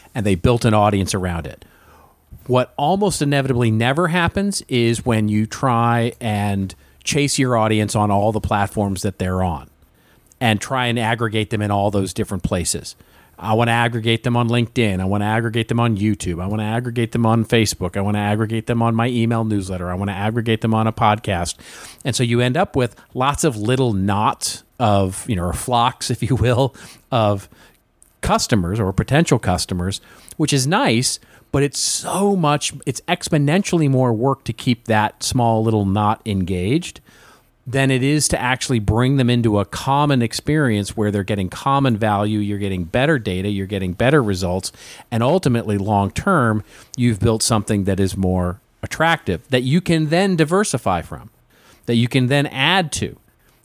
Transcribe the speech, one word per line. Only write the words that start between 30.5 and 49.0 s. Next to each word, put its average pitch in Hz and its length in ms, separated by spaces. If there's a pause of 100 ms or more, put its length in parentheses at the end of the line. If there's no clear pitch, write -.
is 135 160
nice, 156 500 (320)
but 139 120
it's 143 180
so - 560
much, 147 360 (140)
it's 131 160
exponentially 160 880
more 127 220
work 127 320
to 120 80
keep - 320
that 107 380
small 117 420
little 110 200
knot 104 400
engaged 98 760 (640)
than 135 280
it 127 100
is 143 240
to 147 140
actually 123 400
bring 127 380
them 120 120
into 113 300
a 98 40
common 139 560
experience 117 760
where 104 160
they're 101 100
getting 98 260
common 139 480
value, 104 440
you're 101 180
getting 95 260
better 131 360
data, 98 280
you're 98 180
getting 95 260
better 135 300
results, 95 500 (400)
and 113 100
ultimately, 120 560
long 98 320
term, 120 540 (320)
you've 117 240
built 113 220
something 104 420
that 95 160
is 95 160
more 92 440 (220)
attractive, 156 680